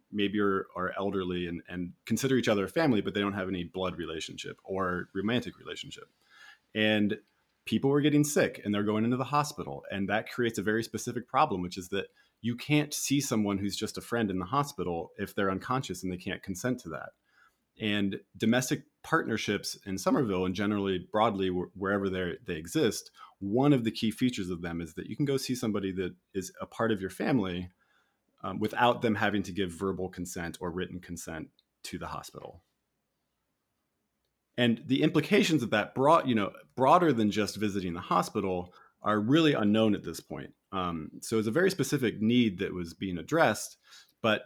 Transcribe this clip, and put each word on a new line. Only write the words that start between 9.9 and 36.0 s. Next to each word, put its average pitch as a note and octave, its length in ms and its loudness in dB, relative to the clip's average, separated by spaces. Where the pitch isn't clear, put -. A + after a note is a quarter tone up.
And G2 180 -2
that G#2 220 -2
creates A#2 280 0
a G#2 40 -2
very A2 220 0
specific - 440 -8
problem, C3 320 2
which F2 160 -6
is F2+ 120 -10
that G2 180 -2
you A#2+ 140 -2
can't D3 400 0
see - 260 0
someone G#2 380 0
who's G2 180 -4
just - 220 -6
a F2 40 -8
friend A2+ 280 -2
in F#2 80 -2
the F2+ 60 -4
hospital F2+ 720 -2
if G2 160 -6
they're G2 160 2
unconscious F#2+ 540 -4
and F#2 80 -2
they F2+ 40 -4
can't F2+ 280 -8
consent G2 360 -4
to - 100 -14
that. C#2+ 200 -8
And G2+ 400 0
domestic B2+ 480 2
partnerships - 840 0
in F#2+ 120 -4
Somerville G#2 460 2
and F#2 100 0
generally G2 580 0
broadly G#2 360 4
wh-, F2+ 280 -2
wherever G2 320 0
they're, F#2 360 -2
they F2 120 -4
exist, G2 560 -2
one B2 320 4
of B2 120 4
the A2 80 0
key A2 180 0
features G#2+ 400 -2
of E2+ 120 -4
them E2+ 180 -6
is D#2+ 140 -10
that E2+ 120 -10
you - 80 -8
can D3 100 -2
go C#3 120 0
see C3+ 180 -4
somebody G2+ 380 -2
that F2+ 200 -4
is F#2+ 160 -6
a F#2+ 60 -8
part A2+ 240 -2
of G2+ 100 0
your F#2+ 80 -4
family, F#2 600 -2
um, F#2 160 -8
without A2 420 2
them A#2 140 2
having G#2 300 2
to F#2+ 80 -8
give F#2 180 -2
verbal F2+ 380 -4
consent E2+ 520 -8
or F2 120 -4
written F2+ 260 -6
consent E2+ 480 -10
to F2+ 140 -10
the D#2+ 100 -8
hospital. - 560 -12
And A#2+ 300 2
the C#3 180 2
implications D#3+ 580 4
of G#2 80 -2
that G#2 240 2
broad, C#3 340 4